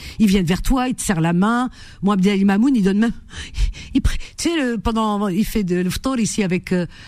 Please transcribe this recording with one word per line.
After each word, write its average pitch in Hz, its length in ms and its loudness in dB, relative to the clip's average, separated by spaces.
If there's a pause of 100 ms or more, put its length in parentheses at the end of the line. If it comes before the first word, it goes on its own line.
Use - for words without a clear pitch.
(200)
Ils 220 80 6
viennent 190 160 4
vers 175 180 0
toi, 254 260 2
ils 233 60 -2
te - 80 -8
serrent 175 200 -2
la 170 100 2
main. 233 380 2 (320)
Moi, 202 120 2
Abdelhalim 196 320 4
Mamoun, 226 300 4
il 196 80 2
donne 196 140 2
même, 233 140 2 (400)
<laughs> - 420 -2
il 196 60 4
pré-, - 180 0 (180)
tu - 140 -4
sais, 339 60 0
le, 247 220 0
pendant, 214 500 0
il 190 160 0
fait 214 200 -2
de, 175 120 0
le 180 140 0
ftour 262 300 -4
ici 208 240 0
avec, 185 280 -2
euh, 180 140 0 (220)